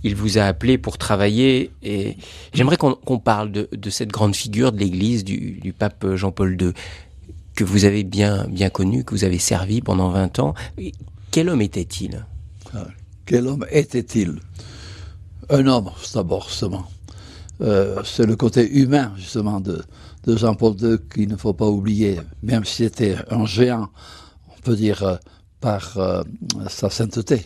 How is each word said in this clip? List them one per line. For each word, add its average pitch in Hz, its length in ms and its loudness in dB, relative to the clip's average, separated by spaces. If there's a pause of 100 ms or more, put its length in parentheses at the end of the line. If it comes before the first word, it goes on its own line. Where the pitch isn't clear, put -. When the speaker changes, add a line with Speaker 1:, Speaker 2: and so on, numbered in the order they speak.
Speaker 1:
Il 101 120 0
vous 104 240 0
a 104 40 4
appelé 107 340 2
pour - 200 -6
travailler 110 720 2 (120)
et 101 320 -4 (380)
j'aimerais 139 240 4
qu'on, 135 180 4
qu'on 127 240 -2
parle 107 320 0
de, 101 200 -4
de 101 200 -8
cette 110 180 -4
grande 104 260 2
figure 117 360 0
de 107 60 -4
l'Église 98 460 0
du, 98 360 -6
du 95 140 -8
pape 98 420 -2
Jean-Paul 95 420 0
deux, 87 160 2 (800)
que - 80 0
vous 98 220 4
avez 101 180 6
bien, 98 440 0
bien 95 240 0
connu, 107 320 0
que - 80 -8
vous 98 140 0
avez 90 120 2
servi 98 440 0
pendant 92 280 2
vingt 95 300 0
ans. 135 160 0 (240)
Et 95 140 -10 (360)
quel 165 200 2
homme 143 120 2
était-il ? 104 640 -4 (480)
Speaker 2:
Ah, 101 140 -10 (400)
quel 120 180 4
homme 135 240 -4
était-il ? 110 680 0 (1080)
Un 135 180 4
homme, 117 240 2 (240)
d'abord, 92 340 -2
seulement. 92 380 -6 (720)
Euh, 98 420 2
c'est - 220 2
le 113 100 4
côté 117 320 4
humain, 135 480 4
justement, 101 460 -4
de, 87 220 -6 (400)
de 117 120 4
Jean-Paul 110 400 4
deux 113 220 2
qu'il 104 320 -2
ne 107 60 -4
faut 101 180 -2
pas 104 140 2
oublier, 101 520 2 (220)
même 110 240 0
si - 120 -8
c'était 107 380 2 (140)
un 110 160 2
géant, 113 440 2 (600)
on - 120 -20
peut 120 140 2
dire, 101 280 0
euh, 92 140 0 (440)
par, 104 380 -4
euh, 92 240 0 (440)
sa - 220 -2
sainteté. 113 560 -2